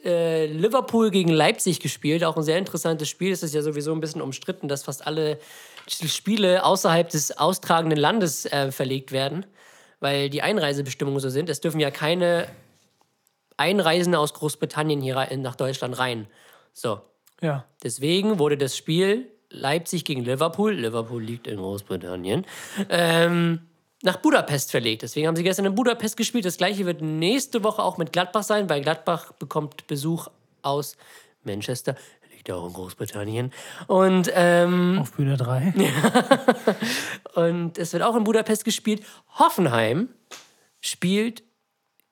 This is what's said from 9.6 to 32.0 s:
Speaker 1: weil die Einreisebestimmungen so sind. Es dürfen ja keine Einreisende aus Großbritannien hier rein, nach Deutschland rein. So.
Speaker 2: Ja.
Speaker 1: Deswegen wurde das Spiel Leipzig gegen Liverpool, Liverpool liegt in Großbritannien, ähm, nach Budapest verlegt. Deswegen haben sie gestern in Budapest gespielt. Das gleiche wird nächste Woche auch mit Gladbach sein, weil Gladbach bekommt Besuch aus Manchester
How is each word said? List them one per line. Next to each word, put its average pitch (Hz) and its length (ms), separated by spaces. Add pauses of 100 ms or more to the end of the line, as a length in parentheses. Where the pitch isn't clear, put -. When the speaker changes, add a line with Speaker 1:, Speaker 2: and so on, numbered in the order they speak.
Speaker 1:
weil 139 300
die 143 120
Einreisebestimmungen 143 800
so 131 80
sind. 147 200
Es 143 120
dürfen 156 180
ja 143 120
keine 175 560 (1080)
Einreisende 175 640
aus 147 140
Großbritannien 151 680
hier 131 160
rein, 135 240
nach 131 140
Deutschland 131 420
rein. 120 300 (460)
So. 107 280 (400)
Speaker 2:
Ja. 143 240 (180)
Speaker 1:
Deswegen 175 560
wurde 147 180
das 139 200
Spiel 196 500 (220)
Leipzig 160 560
gegen 131 180
Liverpool, 165 500
Liverpool 113 500
liegt 117 240
in 107 100
Großbritannien, 95 880 (440)
ähm, 170 720 (440)
nach 180 140
Budapest 175 540
verlegt. 113 320
Deswegen 151 240
haben 165 80
sie 170 80
gestern 190 220
in 196 100
Budapest 233 420
gespielt. 226 280
Das 175 120
gleiche 196 280
wird 160 160
nächste 170 600
Woche 208 180
auch 180 160
mit 165 160
Gladbach 185 300
sein, 208 260
weil 147 120
Gladbach 160 520
bekommt 151 540
Besuch 156 400 (340)
aus 143 360 (460)
Manchester 107 520 (520)